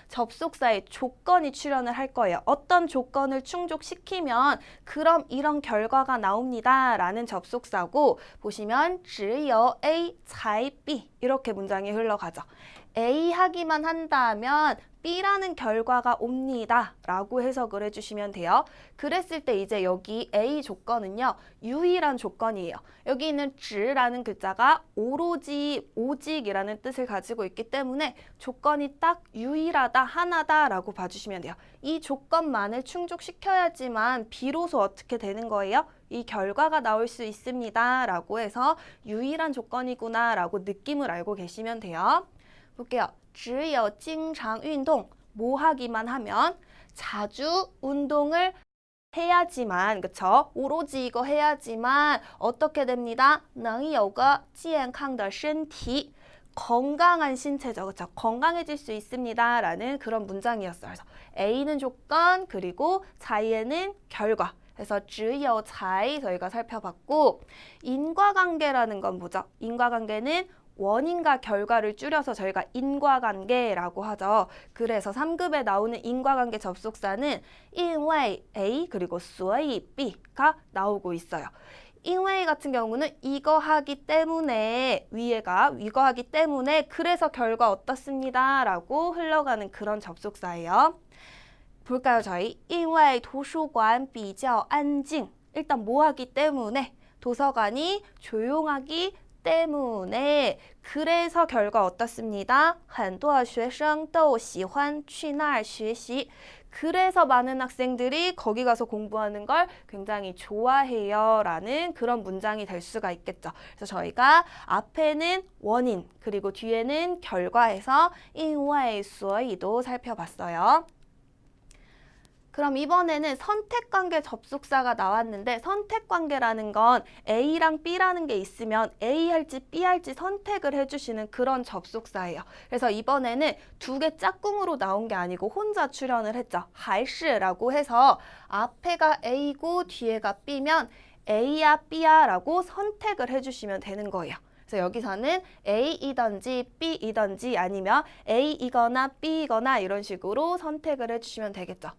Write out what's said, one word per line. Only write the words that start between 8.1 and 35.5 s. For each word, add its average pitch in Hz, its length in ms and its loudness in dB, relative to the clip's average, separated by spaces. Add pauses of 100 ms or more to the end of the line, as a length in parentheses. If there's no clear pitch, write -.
보시면 254 600 0
"只有A才B" 262 2000 0 (100)
이렇게 254 320 0
문장이 196 380 -4
흘러가죠. 208 520 -2 (540)
A 285 360 2
하기만 339 520 0
한다면 285 920 2 (260)
B라는 381 520 0
결과가 240 640 2
옵니다."라고 240 1200 -2
해석을 240 440 -2
해주시면 208 480 -8
돼요. 196 320 4 (320)
그랬을 330 460 -4
때 233 180 0
이제 196 240 -2
여기 185 500 -2
A 262 280 2
조건은요, 220 720 -4 (280)
유일한 302 540 2
조건이에요. 208 580 -6 (320)
여기 277 220 -2
있는 285 280 -4
"只"라는 247 680 -2
글자가 226 580 2 (140)
오로지, 285 1000 -4
오직이라는 220 880 -4
뜻을 254 240 -6
가지고 214 380 -6
있기 214 260 -10
때문에 269 460 -4 (220)
조건이 285 600 -2
딱 339 240 2 (120)
유일하다, 269 680 2
하나다라고 302 880 2
봐주시면 185 500 -10
돼요. 170 120 -12 (260)
이 311 200 -4
조건만을 269 800 -2
충족시켜야지만 339 1500 -2
비로소 311 500 -2
어떻게 196 360 -2
되는 226 320 -6
거예요? 214 380 0 (240)